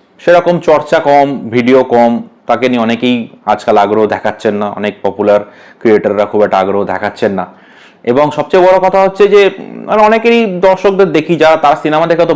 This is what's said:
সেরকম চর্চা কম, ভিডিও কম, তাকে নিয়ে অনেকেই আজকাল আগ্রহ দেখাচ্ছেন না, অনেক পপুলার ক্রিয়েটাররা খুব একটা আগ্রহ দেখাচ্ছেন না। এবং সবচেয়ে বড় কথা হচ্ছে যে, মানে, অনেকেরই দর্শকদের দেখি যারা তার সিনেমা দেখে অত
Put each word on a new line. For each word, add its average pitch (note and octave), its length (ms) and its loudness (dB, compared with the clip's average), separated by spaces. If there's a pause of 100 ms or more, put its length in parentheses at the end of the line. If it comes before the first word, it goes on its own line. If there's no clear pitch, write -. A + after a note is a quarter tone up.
(200)
সেরকম F3 400 2
চর্চা D3+ 400 0
কম, C#3+ 280 2 (220)
ভিডিও B2 340 2
কম, A#2 280 2 (360)
তাকে A#2+ 220 -2
নিয়ে B2 120 -2
অনেকেই A#2 340 -2 (300)
আজকাল G#2+ 320 -2
আগ্রহ G#2 280 0
দেখাচ্ছেন G#2 500 -4
না, G#2 120 -6 (120)
অনেক G2+ 220 -6
পপুলার G#2 400 0 (380)
ক্রিয়েটাররা G#2 460 0
খুব G#2 180 -2
একটা G2 140 0
আগ্রহ G2 260 -2
দেখাচ্ছেন G2+ 560 -4
না। F2 60 -6 (580)
এবং C3 280 0
সবচেয়ে D3 360 0
বড় F#3 120 4
কথা F#3 260 0
হচ্ছে F#3+ 220 0
যে, G3+ 140 4 (460)
মানে, G#3+ 220 0
অনেকেরই A3+ 320 2 (260)
দর্শকদের F#3+ 440 2
দেখি D#3+ 240 -2
যারা D#3 220 2
তার C#3 260 2
সিনেমা D#3 240 0
দেখে E3 140 0
অত E3+ 140 0